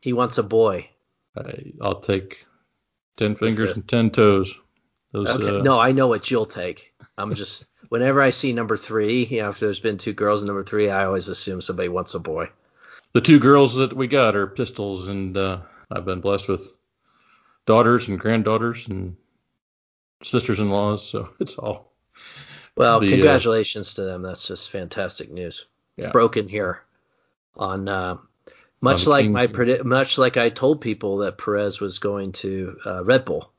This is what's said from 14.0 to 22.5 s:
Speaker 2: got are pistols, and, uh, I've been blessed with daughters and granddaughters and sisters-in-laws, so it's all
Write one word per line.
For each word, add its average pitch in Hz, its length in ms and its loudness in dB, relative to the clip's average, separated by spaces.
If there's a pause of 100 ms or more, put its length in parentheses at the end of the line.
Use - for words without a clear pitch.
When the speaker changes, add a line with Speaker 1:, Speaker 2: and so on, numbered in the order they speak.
Speaker 2:
got 120 280 4
are 101 120 0
pistols, 98 600 -6
and, 98 300 -6
uh, 95 240 -4 (280)
I've 95 160 -8
been 92 160 -6
blessed 98 280 -2
with 92 180 -4 (1000)
daughters 113 420 6
and 101 120 -4
granddaughters 113 680 -2
and 92 280 -8 (1080)
sisters-in-laws, 104 840 -2
so - 220 -10 (100)
it's - 180 -6
all - 360 -10 (840)